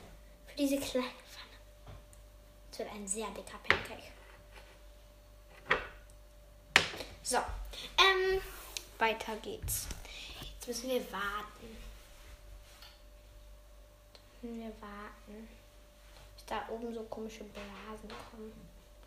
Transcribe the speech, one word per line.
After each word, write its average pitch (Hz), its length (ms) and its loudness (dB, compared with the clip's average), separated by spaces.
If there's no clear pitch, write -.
Für - 100 -10
diese 277 220 8
kleine 254 280 4
Pfanne. - 520 -10
Es - 60 -10
wird 226 140 0
ein 208 140 -4
sehr 208 220 2
dicker 190 340 -6
Pancake. - 500 6
So, 247 140 4
ähm, 381 1040 8
weiter 220 380 4
geht's. - 500 0
Jetzt - 260 -8
müssen 247 240 0
wir 247 220 2
warten. 208 640 -2
Jetzt - 300 -16
müssen 233 180 -2
wir 226 200 -2
warten, 208 680 -8
bis - 120 -14
da 220 220 2
oben 233 240 0
so 226 120 -2
komische 220 400 -4
Blasen 208 680 -8
kommen. 220 380 -10